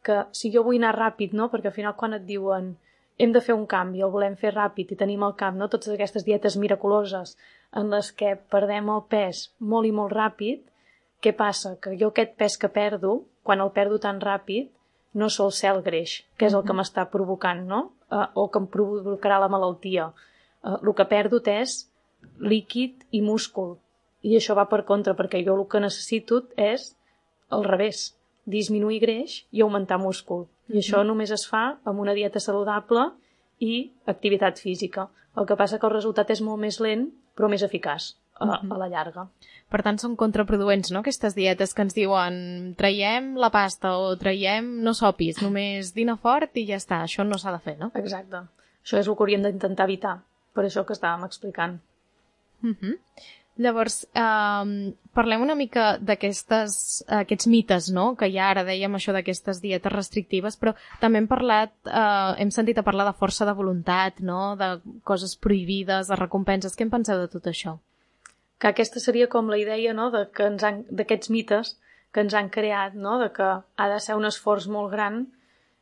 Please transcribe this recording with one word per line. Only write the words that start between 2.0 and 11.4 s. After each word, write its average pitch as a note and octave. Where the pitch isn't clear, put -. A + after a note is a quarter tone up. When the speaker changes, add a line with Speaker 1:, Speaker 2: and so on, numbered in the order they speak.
Speaker 1:
et G3+
diuen F#3+
«hem A#3
de A#3+
fer A#3+
un G#3+
canvi, F#3
el F#3+
volem G3+
fer G#3
ràpid» G3+
i G3
tenim G3+
al G3+
cap, F#3+
no?, G3
totes A3
aquestes G3+
dietes G3+
miraculoses G3+
en G#3
les G3+
que G3+
perdem G#3
el G#3+
pes G3+
molt A3
i A3
molt G#3
ràpid, G#3+
què G#3+
passa? G3